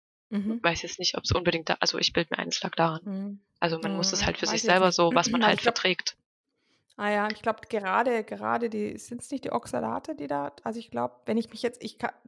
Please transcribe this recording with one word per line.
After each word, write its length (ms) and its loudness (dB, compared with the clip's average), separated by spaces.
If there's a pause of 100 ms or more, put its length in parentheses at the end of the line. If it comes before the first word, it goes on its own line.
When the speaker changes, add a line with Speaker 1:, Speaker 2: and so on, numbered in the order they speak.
(300)
Speaker 1:
Mhm. 320 -2
Speaker 2:
Weiß 200 2
jetzt 160 -8
nicht, 180 0
ob's 160 -2
unbedingt 360 2
da, 120 2
also 180 2
ich 140 0
bild 180 0
mir 80 0
ein, 100 -4
es 140 -4
lag 140 -4
daran. 280 2
Speaker 1:
Mhm. 360 -8 (200)
Speaker 2:
Also 180 0
man 160 -4
muss 180 0
Speaker 1:
Mhm, 0 -
Speaker 2:
es 140 0
halt 120 0
für 80 -2
Speaker 1:
weiß 80 0
Speaker 2:
sich 60 0
Speaker 1:
ich 40 -2
jetzt 80 6
Speaker 2:
selber 140 6
Speaker 1:
nicht. 60 4
Speaker 2:
so, 220 4
was 160 4
man 120 2
Speaker 1:
<clears throat> 40 6
Weil 40 6
Speaker 2:
halt 40 6
Speaker 1:
ich 80 0
glaub, 120 4
Speaker 2:
verträgt. 420 -2 (800)
Speaker 1:
ah 140 -2
ja, 200 2
ich 120 -8
glaub, 280 -2
gerade, 540 2
gerade 440 -2
die, 300 -4
sind's 320 -14
nicht 140 -6
die 80 -4
Oxalate, 600 -4
die 120 -10
da, 260 -2 (120)
also 140 -6
ich 120 -14
glaub, 360 -4
wenn 120 0
ich 120 -2
mich 120 -14
jetzt, 200 -4
ich 160 -12
ka-, 140 -4 (160)